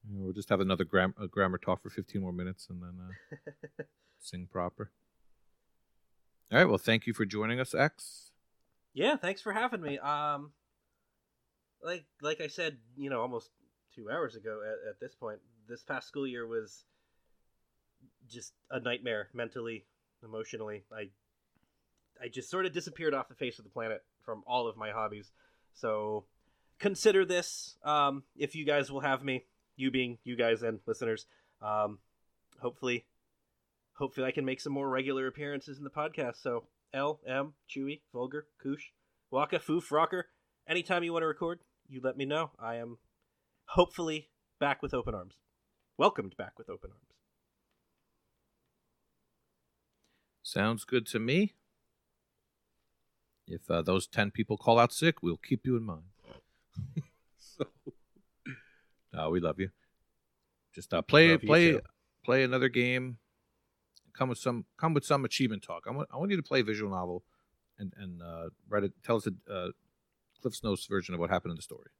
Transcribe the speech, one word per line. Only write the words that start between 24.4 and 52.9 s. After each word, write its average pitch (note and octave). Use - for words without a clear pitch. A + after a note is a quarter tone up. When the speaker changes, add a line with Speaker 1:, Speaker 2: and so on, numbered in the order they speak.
Speaker 2:
all B2
of A2
my G#2+
hobbies. G#2
So G#2+
consider G3
this, -
um, C#3+
if D3
you D#3
guys C#3+
will C#3
have C3+
me, C3
you C3+
being B2+
you B2
guys A#2
and A2+
listeners. A2+
Um, G#2+
hopefully, B2
hopefully C3+
I C3
can C#3+
make C3
some D3
more C#3
regular C3
appearances C#3+
in C#3+
the C3+
podcast. D3+
So A#2+
L, C#3+
M, C#3
Chewy, C#3
Vulgar, C3
Koosh, C#3
Waka, D3
Foof, D#3
Rocker, D#3+
anytime F3
you E3+
wanna E3
record, E3+
you C3
let B2+
me C3+
know. D#3
I A#2
am A#2
hopefully E3
back C#3+
with C#3
open B2
arms. F#2
Welcomed B2+
back F#2
with -
open G2
arms. -
Speaker 1:
Sounds A2
good B2
to A#2
me. D3